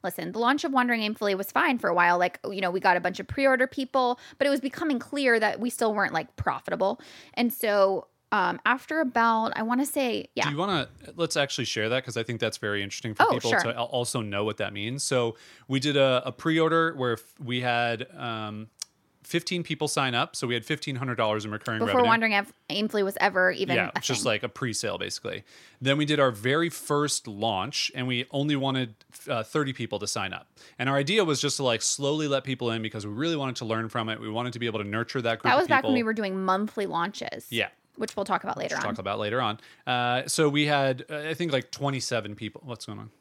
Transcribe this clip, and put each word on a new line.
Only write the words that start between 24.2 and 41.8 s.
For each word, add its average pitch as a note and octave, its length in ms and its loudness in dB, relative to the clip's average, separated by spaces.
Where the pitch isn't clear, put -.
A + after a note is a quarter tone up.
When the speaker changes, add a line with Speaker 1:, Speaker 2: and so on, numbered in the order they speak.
Speaker 1:
thing. A#2 60 0
Speaker 2:
like G#2+ 160 0
a A2 60 -4
pre-sale, G#2 500 -4
basically. F#2+ 440 -8
Then C#3 160 4
we D3+ 80 2
did D3 140 2
our C3+ 100 6
very B2+ 400 0
first - 580 -2
launch, G#2 680 -2
and B2+ 120 -2
we B2 220 -2
only D3 260 0
wanted, C3 380 0
uh, B2 160 0
thirty C#3 300 -2
people A2 260 -6
to G2+ 80 -4
sign F#2+ 240 -4
up. - 160 -12
And B2+ 120 0
our C#3 60 2
idea F3 300 4
was D3 160 2
just C#3 160 0
to, C#3+ 60 -2
like, A#2 180 2
slowly D3 460 0
let C3+ 160 0
people B2+ 260 -2
in A2+ 140 -2
because G#2+ 240 -8
we G#2 60 -6
really D#3+ 220 -2
wanted C3+ 220 -4
to B2 80 -8
learn A2+ 240 -2
from A2+ 200 -4
it. A2 100 -4
We A2 100 -8
wanted A#2 240 -4
to A#2 60 -10
be A#2 80 -2
able A2 120 -2
to G#2 80 -4
nurture A#2 360 -2
that A2+ 160 0
group - 120 -18
Speaker 1:
That B3 40 6
Speaker 2:
of D4 60 6
Speaker 1:
was F4+ 80 0
back C4+ 140 4
when C#4 100 2
Speaker 2:
people. - 20 -
Speaker 1:
we A#3+ 80 2
were A3 100 0
doing F#3+ 300 -4
monthly G3 420 0
launches. E3+ 640 -6
Speaker 2:
Yeah. A#2 200 0
Speaker 1:
Which A3 220 -8
we'll G3+ 80 -2
talk F#3 180 0
about F#3+ 140 -4
Speaker 2:
Which - 80 -6
Speaker 1:
later - 100 -4
Speaker 2:
we'll - 140 -2
Speaker 1:
on. G#2+ 60 -4
Speaker 2:
talk G#2 40 -10
about G2 200 -4
later G#2+ 220 0
on. A2 160 0
Uh, B2 400 0
so D3+ 220 4
we D3 180 2
had, C#3 420 2
uh, D3+ 80 -6
I D3+ 160 -4
think, E3 180 -2
like, C3 200 0
twenty-seven A#2+ 640 -4